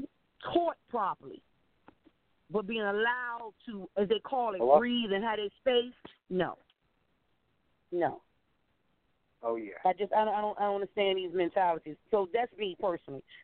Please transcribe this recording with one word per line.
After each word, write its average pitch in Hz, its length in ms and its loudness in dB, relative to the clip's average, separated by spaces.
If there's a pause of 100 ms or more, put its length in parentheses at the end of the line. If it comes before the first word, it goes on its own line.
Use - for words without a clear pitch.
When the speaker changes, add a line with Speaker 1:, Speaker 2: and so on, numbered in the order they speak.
(420)
Speaker 1:
taught 339 360 0 (120)
properly, 190 520 -6 (1080)
but 202 160 -4
being 226 160 -4
allowed 233 720 -2 (120)
to, 202 320 -10
as 202 100 2
they 208 120 2
call 240 360 -2
it, - 40 -4
Speaker 2:
Hello? 131 200 8
Speaker 1:
breathe 240 320 0
and 196 120 0
have 220 140 -2
their 208 120 -4 (100)
space. 247 340 2 (360)
No. 180 280 0 (1300)
No. 175 300 -2 (1200)
Speaker 2:
Oh, 117 120 -2
yeah. 113 180 -8 (100)
Speaker 1:
I 185 100 4
just, 196 200 -4
I 214 100 4
don't, 214 100 0
I 208 80 0
don't, 208 180 -4
I 202 40 -2
don't 202 120 0
understand 196 420 0
these 180 160 -6
mentalities. 170 640 0 (140)
So 196 220 2
that's 233 240 -2
me 190 220 -4
personally. 160 440 -6 (200)